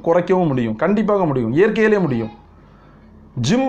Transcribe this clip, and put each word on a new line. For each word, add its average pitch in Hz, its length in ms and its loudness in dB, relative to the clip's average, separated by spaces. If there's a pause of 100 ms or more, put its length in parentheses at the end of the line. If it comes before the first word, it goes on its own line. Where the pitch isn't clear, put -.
குறைக்கவும் 175 500 0
முடியும், 117 260 -2
கண்டிப்பாக 202 500 0
முடியும், 123 260 -2
இயற்கையிலே 214 460 2
முடியும். 117 340 -2 (1040)
ஜிம் 214 320 0